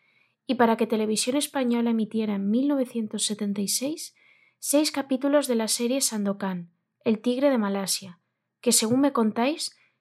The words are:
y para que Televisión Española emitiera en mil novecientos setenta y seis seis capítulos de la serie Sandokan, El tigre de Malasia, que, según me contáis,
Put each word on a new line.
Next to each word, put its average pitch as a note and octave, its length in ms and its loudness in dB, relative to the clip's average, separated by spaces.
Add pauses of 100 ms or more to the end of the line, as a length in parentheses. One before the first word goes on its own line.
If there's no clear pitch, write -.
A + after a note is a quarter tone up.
(460)
y C4 80 -2
para A#3 220 4
que A#3 100 0
Televisión A3 500 0
Española A#3+ 540 0
emitiera A3 460 -2
en G3 120 -2
mil B3 200 2
novecientos A#3 580 -2
setenta G#3 340 -4
y G3+ 60 -2
seis - 480 -6 (460)
seis D4+ 320 2
capítulos C#4 560 0
de B3 80 2
la A3+ 100 0
serie A#3+ 340 0
Sandokan, G3 720 -2 (320)
El A3 160 2
tigre C4 300 2
de B3+ 80 2
Malasia, G3 600 -4 (420)
que, A#3+ 120 2
según A3+ 280 2
me C#4 120 4
contáis, A#3 640 -2 (240)